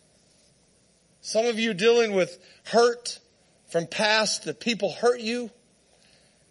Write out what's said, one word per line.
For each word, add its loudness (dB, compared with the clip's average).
Some -2
of -2
you 0
are -2
dealing 4
with 0
hurt 2
from -2
past 0
that -8
people -2
hurt 0
you. -6